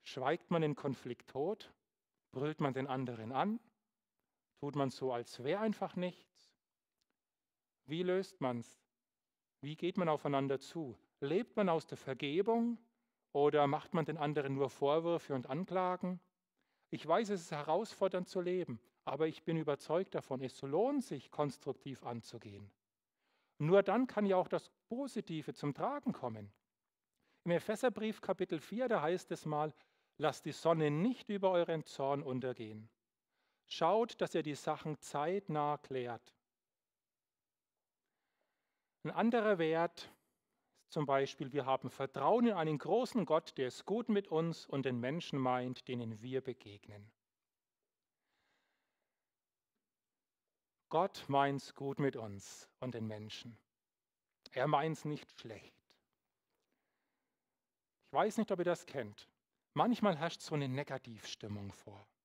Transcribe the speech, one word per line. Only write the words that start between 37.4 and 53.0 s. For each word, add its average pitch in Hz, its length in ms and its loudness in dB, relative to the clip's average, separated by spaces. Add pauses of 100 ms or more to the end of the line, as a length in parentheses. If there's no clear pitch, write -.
Ein 151 60 -2
anderer 214 460 4
Wert 165 560 0 (680)
ist - 100 -20
zum 151 140 0
Beispiel, 139 480 0
wir 139 120 0
haben 131 240 0
Vertrauen 151 580 2
in 220 60 4
einen 160 240 0
großen 214 480 0
Gott, - 320 2
der 131 100 0
es - 180 -10
gut 233 240 -2
mit 202 180 2
uns 165 400 -2
und 139 160 -2
den 127 160 0
Menschen 143 400 -2
meint, 127 480 0
denen 117 340 -6
wir 127 200 -4
begegnen. 104 680 -14 (3750)
Gott 180 400 0
meint's 139 460 2
gut 139 240 -6
mit 135 180 2
uns 101 520 -12 (120)
und 127 120 -6
den 110 140 -6